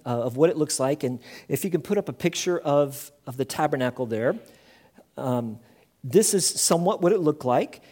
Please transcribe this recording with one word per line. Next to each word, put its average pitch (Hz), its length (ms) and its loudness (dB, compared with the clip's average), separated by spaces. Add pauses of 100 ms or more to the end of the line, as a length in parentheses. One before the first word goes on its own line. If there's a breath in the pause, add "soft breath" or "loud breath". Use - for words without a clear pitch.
uh, 123 40 -8
of 120 260 -2
what 160 140 6
it 160 80 -2
looks 151 200 0
like. 139 260 0
And 127 160 -4 (280 loud breath)
if 139 160 -2
you 190 80 -2
can 160 100 -2
put 208 160 -2
up 190 120 -4
a 131 40 -8
picture 175 460 -2
of, 143 500 0 (160)
of 123 120 -12
the 135 80 -2
tabernacle 131 600 -2
there, 113 300 0 (800 loud breath)
um, 120 400 -2 (460 soft breath)
this 170 300 4
is 185 120 2
somewhat 175 560 0
what 180 120 4
it 190 80 2
looked 151 240 0
like. 135 360 0 (100)